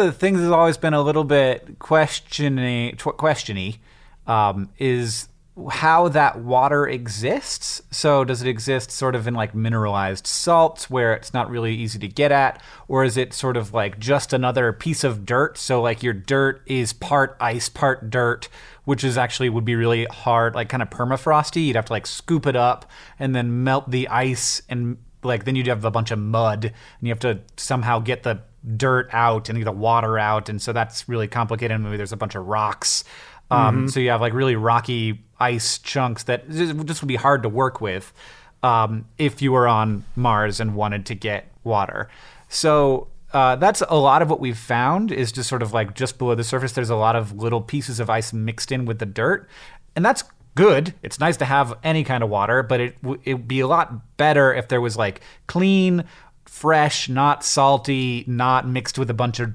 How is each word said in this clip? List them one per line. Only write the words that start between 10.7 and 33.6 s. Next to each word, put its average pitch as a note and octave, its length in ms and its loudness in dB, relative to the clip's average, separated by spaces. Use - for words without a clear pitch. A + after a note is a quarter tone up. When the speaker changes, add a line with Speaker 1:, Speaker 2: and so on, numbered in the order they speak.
Speaker 1:
where A#2+ 240 2
it's - 200 -6
not B2 160 -2
really A2+ 260 -2
easy A2 240 -6
to G2+ 100 -8
get C#3+ 220 2
at? C#3 300 4
Or C3 160 4
is A#2 100 0
it B2+ 160 -2
sort B2+ 240 -2
of, A2 180 -4
like, G2+ 240 -2
just B2+ 360 0
another B2+ 400 2
piece D#3 320 -4
of A2 200 -2
dirt? C3 320 0
So, B2 240 0
like, A#2 220 -2
your B2 80 0
dirt C3+ 540 0
is B2+ 260 -2
part C3+ 480 0
ice, A#2 300 -4
part C3 400 0
dirt, A#2+ 400 -2
which C#3 200 -2
is B2+ 140 0
actually B2 320 0
would A2+ 140 -2
be A#2 120 0
really A#2 360 2
hard, A#2 440 0
like, A#2 140 -4
kinda B2 180 -4
permafrosty. D3+ 800 0
You'd A#2+ 100 2
have A2 80 0
to, - 80 -6
like, G#2+ 140 -4
scoop - 380 -2
it C3 120 2
up A#2+ 320 2
and C3+ 160 -2
then A#2+ 300 0
melt C3+ 260 0
the B2+ 200 -2
ice, B2+ 580 -2
and, A#2+ 300 -4
like, A#2 220 -2
then C3 100 -2
you'd B2+ 120 0
have A2+ 180 -2
a A2+ 40 2
bunch A2+ 220 -2
of A2 80 -2
mud, A2 460 0
and A2 80 -4
you A#2+ 80 -4
have A2+ 100 -4
to A2+ 200 -2
somehow A#2+ 440 -2
get A#2+ 240 -4
the A2+ 180 -2
dirt B2+ 380 2
out A2+ 340 2
and A2+ 100 -4
get A#2 60 -2
the G#2+ 80 -2
water A2 480 2
out, G#2+ 300 0
and G#2 120 -6
so A#2+ 120 -6
that's A2+ 340 -4
really A2+ 220 -2
complicated. A2+ 460 -2
And A2 100 -2
maybe G#2 100 -6
there's G2+ 160 -6
a A2 60 -10
bunch G2 180 -6
of F#2 100 -8
rocks. G#2+ 600 -2
Um, A#2+ 240 4